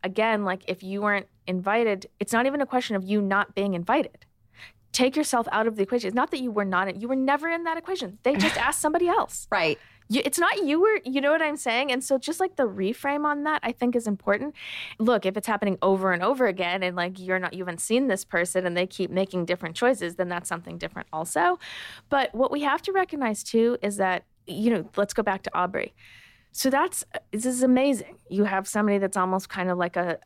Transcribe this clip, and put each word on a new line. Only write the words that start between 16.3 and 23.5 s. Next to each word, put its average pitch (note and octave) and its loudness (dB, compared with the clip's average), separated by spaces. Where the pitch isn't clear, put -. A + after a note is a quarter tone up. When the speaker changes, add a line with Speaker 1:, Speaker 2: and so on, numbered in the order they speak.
Speaker 1:
again F#3 0
and, F3+ -2
like, F3+ -4
you're F#3 -2
not, F#3 -4
you F#3 -8
haven't F3 -6
seen B3+ 2
this G3 0
person F3+ 0
and F3 -2
they F3+ 2
keep F#3 -4
making F#3 0
different F3 -4
choices, G3 0
then F3+ -2
that's F3 -6
something F3 -8
different E3 -10
also. E4+ 0
But C#4 0
what B3+ 2
we D4 -2
have D4 0
to G4 -4
recognize D4 0
too A#3 2